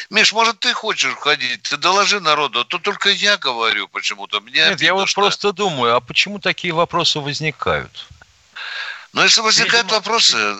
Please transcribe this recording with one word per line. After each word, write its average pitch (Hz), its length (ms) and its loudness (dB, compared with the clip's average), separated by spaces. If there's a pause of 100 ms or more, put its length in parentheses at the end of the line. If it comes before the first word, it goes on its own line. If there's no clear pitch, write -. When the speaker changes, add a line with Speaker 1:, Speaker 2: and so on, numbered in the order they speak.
(100)
Speaker 1:
Миш, 196 220 2
может, 226 280 0
ты 247 120 0
хочешь 165 400 -2
уходить? 127 500 -2
Ты - 140 -4
доложи 190 440 2
народу, 147 400 0
а 120 40 0
то 180 140 -6
только 196 320 -2
я 196 260 2
говорю 113 520 -2
почему-то. 101 520 -6
Мне 117 120 -16
Speaker 2:
Нет, 156 140 2
я 170 60 2
Speaker 1:
обидно, 170 220 0
Speaker 2:
вот 196 140 0
Speaker 1:
что - 120 -2
Speaker 2:
просто 202 320 0
думаю, 147 440 0
а 123 40 2
почему 190 380 -2
такие 180 340 -4
вопросы 160 480 0
возникают? 147 880 -4 (1040)
Speaker 1:
Ну, 156 100 2
если 190 180 6
возникают 226 460 2
Speaker 2:
Видимо, 214 120 2
Speaker 1:
вопросы, 123 600 2